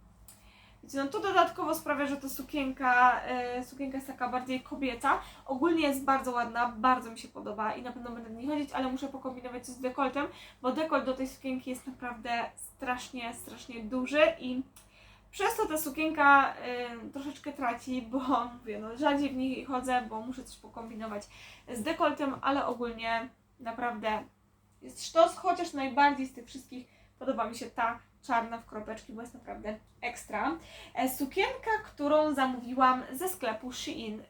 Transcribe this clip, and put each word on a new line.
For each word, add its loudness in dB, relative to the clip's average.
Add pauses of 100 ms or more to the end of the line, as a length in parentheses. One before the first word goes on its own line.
(840)
wiecie, -6
no, 0
to -4
dodatkowo 4
sprawia, 0
że -2
ta -6
sukienka, 4
e, -2
sukienka -8
jest -8
taka -4
bardziej -2
kobieca. 0 (260)
Ogólnie 4
jest 2
bardzo 2
ładna, 0
bardzo 4
mi -14
się -12
podoba -4
i -8
na -8
pewno -10
będę -10
w -10
niej -8
chodzić, -2
ale 0
muszę -4
pokombinować -8
coś -12
z -14
dekoltem, 0 (340)
bo 2
dekolt 2
do 0
tej -2
sukienki -6
jest -8
naprawdę -6
strasznie, -6
strasznie -12
duży 4
i -4 (720)
przez 0
to 2
ta -2
sukienka, 6 (540)
y, -12
troszeczkę -8
traci, -4
bo, -4 (400)
mówię, -8
no, -10
rzadziej 4
w -6
niej -2
chodzę, 0
bo -6
muszę -10
coś -18
pokombinować -10 (460)
z -4
dekoltem, 2
ale 2
ogólnie -2 (300)
naprawdę -2 (580)
jest -12
sztos, 6
chociaż 0
najbardziej 4
z -10
tych -16
wszystkich -14 (320)
podoba 0
mi -10
się -8
ta -2 (220)
czarna 0
w -12
kropeczki, -10
bo -10
jest -14
naprawdę -8 (220)
ekstra. -4 (380)
E, 2
sukienka, 0 (140)
którą 4
zamówiłam 4
ze -2
sklepu -4
Shein -8